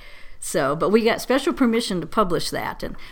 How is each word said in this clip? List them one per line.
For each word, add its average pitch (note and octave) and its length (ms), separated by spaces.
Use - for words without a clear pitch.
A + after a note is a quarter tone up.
So, D3 340
but D#3+ 160
we A3 140
got A3+ 160
special C#4 320
permission A3+ 480
to E3 60
publish F3+ 440
that, C3+ 320
and - 140